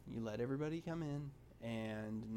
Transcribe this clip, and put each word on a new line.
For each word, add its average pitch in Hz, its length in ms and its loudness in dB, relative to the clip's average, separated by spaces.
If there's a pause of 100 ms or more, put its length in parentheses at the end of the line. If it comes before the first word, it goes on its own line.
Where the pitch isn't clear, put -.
you 117 140 0
let 110 180 2
everybody 147 400 2
come 165 220 0
in, 143 300 0 (360)
and 110 560 0 (140)